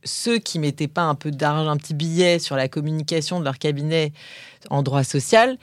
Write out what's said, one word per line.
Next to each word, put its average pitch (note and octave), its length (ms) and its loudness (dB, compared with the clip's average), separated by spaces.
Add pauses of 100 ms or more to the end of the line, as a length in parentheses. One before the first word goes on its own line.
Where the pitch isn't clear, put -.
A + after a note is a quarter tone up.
ceux - 340 -2
qui - 200 -6
mettaient D3+ 300 -2
pas F3 140 -2
un D#3 140 2
peu D3+ 160 -6
d'argent, D3+ 360 0
un D3+ 80 0
petit D3 180 -6
billet E3+ 440 2
sur D3 180 -4
la C3+ 120 0
communication D#3 720 -2
de D#3 40 -4
leur C3+ 140 -4
cabinet D3+ 540 0 (560)
en C#3+ 140 0
droit C3+ 220 2
social, A3+ 580 4